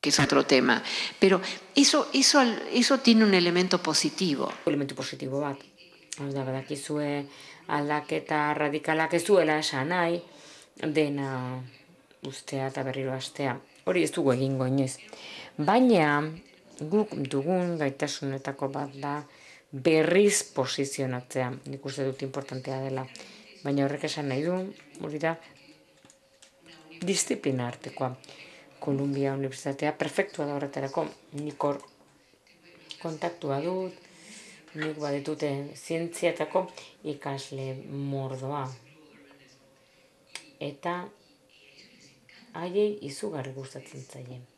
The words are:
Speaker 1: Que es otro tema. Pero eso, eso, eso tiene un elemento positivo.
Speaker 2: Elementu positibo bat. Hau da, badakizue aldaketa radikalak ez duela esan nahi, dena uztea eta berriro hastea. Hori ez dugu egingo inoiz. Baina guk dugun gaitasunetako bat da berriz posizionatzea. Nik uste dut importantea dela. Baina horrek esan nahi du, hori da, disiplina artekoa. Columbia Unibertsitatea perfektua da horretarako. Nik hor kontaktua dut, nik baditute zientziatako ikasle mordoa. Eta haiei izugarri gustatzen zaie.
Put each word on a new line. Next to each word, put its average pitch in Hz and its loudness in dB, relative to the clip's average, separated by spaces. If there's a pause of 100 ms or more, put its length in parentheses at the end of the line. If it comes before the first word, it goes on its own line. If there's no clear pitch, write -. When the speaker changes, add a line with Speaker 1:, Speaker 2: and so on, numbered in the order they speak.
Speaker 1:
Que 147 0
es - 4
otro 139 6
tema. 131 6 (360)
Pero 190 6 (340)
eso, 285 6
eso, 269 6 (300)
eso 247 4
tiene 226 8
un 202 6
elemento 175 4
positivo. 156 0 (140)
Speaker 2:
Elementu 143 -2
positibo 139 -6
bat. 139 -4 (600)
Hau 143 -6
da, 139 -4
badakizue 143 -4 (420)
aldaketa 151 0
radikalak 156 0
ez 170 2
duela 160 6
esan 147 -2
nahi, 175 0 (600)
dena 135 0 (640)
uztea 135 -4
eta 135 -6
berriro 131 -4
hastea. 131 -4 (260)
Hori 180 2
ez 151 0
dugu 139 4
egingo 131 0
inoiz. 131 2 (600)
Baina 165 6 (580)
guk 202 0 (160)
dugun 170 0
gaitasunetako 139 -4
bat 139 -6
da 143 -6 (540)
berriz 165 6 (120)
posizionatzea. 127 -2 (140)
Nik 135 -12
uste 135 -4
dut 131 -6
importantea 135 -6
dela. 131 -6 (580)
Baina 139 2
horrek 143 -2
esan 143 -4
nahi 139 -2
du, 180 0 (440)
hori 151 -6
da, 165 0 (1700)
disiplina 165 0
artekoa. 127 -6 (600)
Columbia 139 0
Unibertsitatea 139 -2
perfektua 151 -2
da 143 -4
horretarako. 139 -4 (260)
Nik 147 -6
hor 143 0 (1200)
kontaktua 156 -4
dut, 185 -4 (840)
nik 151 -6
baditute 147 -2 (240)
zientziatako 170 -2 (360)
ikasle 135 -8 (180)
mordoa. 139 -6 (1900)
Eta 147 -6 (1600)
haiei 202 0 (120)
izugarri 139 -6
gustatzen 135 -14
zaie. 127 -16 (200)